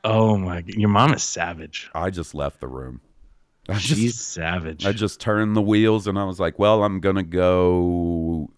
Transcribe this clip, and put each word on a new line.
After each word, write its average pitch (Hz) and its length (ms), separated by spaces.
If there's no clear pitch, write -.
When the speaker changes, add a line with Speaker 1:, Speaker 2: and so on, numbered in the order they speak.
Speaker 1:
Oh 110 340
my 90 240
g-, 95 180
your 104 100
mom 120 240
is - 100
savage. 82 720
Speaker 2:
I 90 160
just 87 240
left 71 260
the 65 60
room. 64 340
I 98 100
Speaker 1:
She's 110 380
Speaker 2:
just, - 160
Speaker 1:
savage. 82 540
Speaker 2:
I 101 80
just 123 260
turned 107 360
the 107 60
wheels 107 460
and 98 100
I 101 60
was 95 160
like, 85 180
"Well, 104 260
I'm 98 180
gonna 95 200
go 87 1400